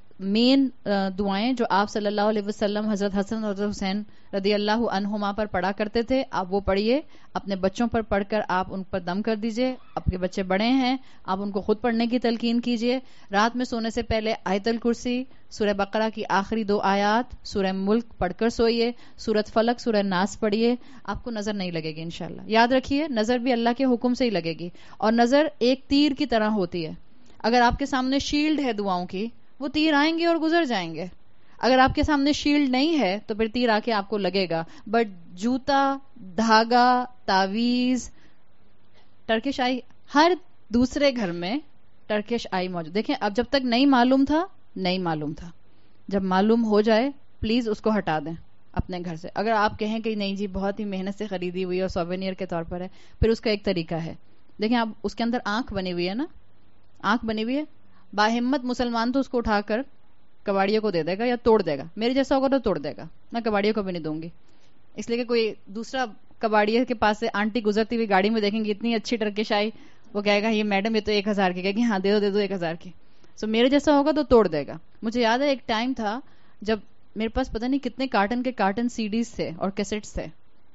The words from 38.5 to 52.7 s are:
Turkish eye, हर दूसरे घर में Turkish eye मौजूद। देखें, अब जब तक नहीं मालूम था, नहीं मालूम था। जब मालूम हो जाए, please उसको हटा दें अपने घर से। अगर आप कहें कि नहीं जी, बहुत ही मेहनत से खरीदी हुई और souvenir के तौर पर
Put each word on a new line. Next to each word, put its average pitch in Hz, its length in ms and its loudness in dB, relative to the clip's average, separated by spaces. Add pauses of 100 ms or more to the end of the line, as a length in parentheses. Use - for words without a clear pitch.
Turkish 233 320 0
eye, 254 220 0 (300)
हर 330 240 6 (360)
दूसरे 262 400 4
घर 208 200 -2
में 180 300 -4 (460)
Turkish 214 440 -2
eye 185 160 0
मौजूद। 170 260 -6
देखें, 226 200 0
अब 202 200 -2
जब 233 180 0
तक 277 120 2
नहीं 247 220 4
मालूम 262 380 6
था, 311 260 2 (260)
नहीं 185 220 0
मालूम 156 360 -2
था। 170 180 -12 (580)
जब 190 120 0
मालूम 196 380 4
हो 214 220 4
जाए, 226 320 4 (260)
please 226 280 0
उसको 208 220 0
हटा 180 300 0
दें 165 160 -6 (380)
अपने 180 260 -4
घर 170 160 -8
से। 165 120 -12
अगर 214 240 0
आप 214 260 2
कहें 214 240 -2
कि 220 140 -2
नहीं 196 200 -2
जी, 202 100 -4
बहुत 196 340 -4
ही 214 40 -4
मेहनत 196 300 -4
से 214 120 -6
खरीदी 180 360 -4
हुई 180 180 -2
और 185 80 0
souvenir 185 460 -4
के 185 120 -6
तौर 165 180 -4
पर 175 180 -8